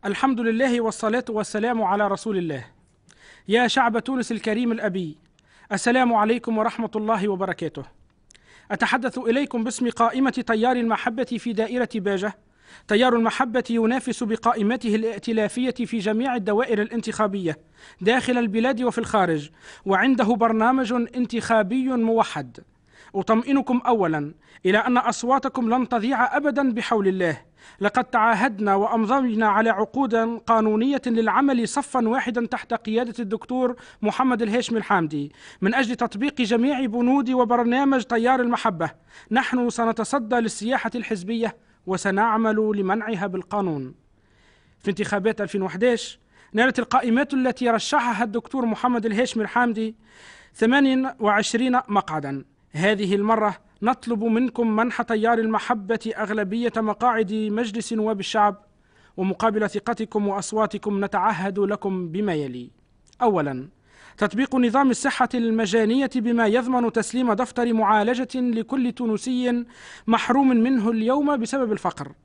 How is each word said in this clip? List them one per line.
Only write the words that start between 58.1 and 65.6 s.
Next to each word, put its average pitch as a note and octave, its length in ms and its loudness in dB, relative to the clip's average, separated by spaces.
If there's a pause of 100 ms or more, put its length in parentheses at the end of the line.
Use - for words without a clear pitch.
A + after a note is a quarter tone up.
الشعب، G#3 460 0 (520)
ومقابل G#3 520 0
ثقتكم G#3+ 580 -4
وأصواتكم G3+ 800 -2
نتعهد G3 540 -2
لكم G3 480 -2
بما F#3+ 260 -2
يلي. B2+ 380 -6 (500)
أولًا، D3 460 0 (500)
تطبيق G#3+ 380 0
نظام B3+ 340 4
الصحة B3 440 0
المجانية A3+ 800 2